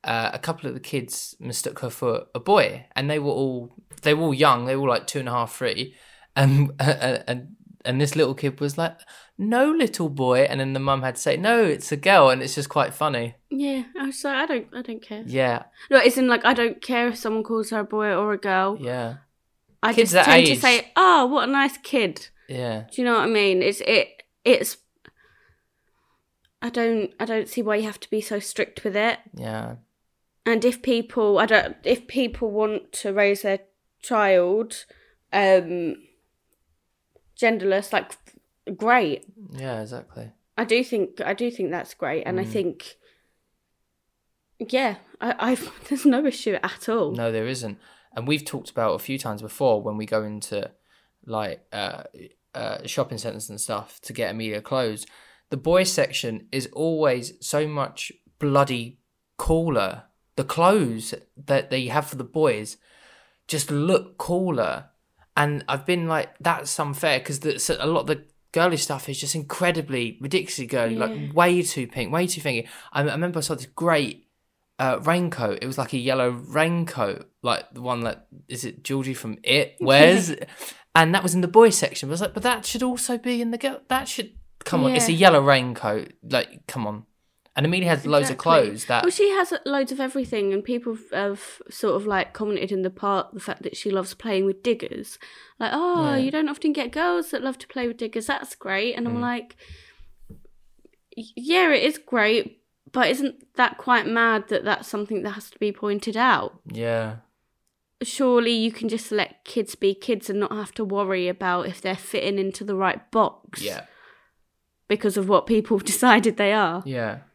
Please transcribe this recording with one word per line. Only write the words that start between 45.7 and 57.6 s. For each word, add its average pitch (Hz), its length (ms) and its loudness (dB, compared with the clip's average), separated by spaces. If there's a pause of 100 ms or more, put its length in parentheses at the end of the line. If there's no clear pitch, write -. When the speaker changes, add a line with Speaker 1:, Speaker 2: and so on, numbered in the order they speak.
Speaker 2:
<laughs> - 80 -20
there's 277 180 0
no 277 180 4
issue 233 380 -2
at - 260 -8
all. 190 240 0
Speaker 1:
No, 117 180 -2
there 110 160 -2
isn't. 117 320 -6 (380)
And 123 100 -6
we've 147 180 -2
talked - 260 -10
about 110 240 0
a 90 40 -4
few 135 200 -6
times 107 240 -6
before 110 400 0
when 107 140 -6
we 107 100 -6
go 110 160 -2
into, 104 480 -8 (540)
like, 107 480 -8
uh, - 320 -8 (500)
uh, 113 320 -8
shopping 123 320 -6
centres 107 320 -10
and 101 100 -14
stuff - 420 -8
to - 100 -16
get 110 200 -4
Amelia 110 280 -6
clothes. 110 460 -4 (440)
The 143 60 -4
boys 180 360 2
section - 580 -4
is 131 220 -6
always 151 640 0 (120)
so 151 220 -2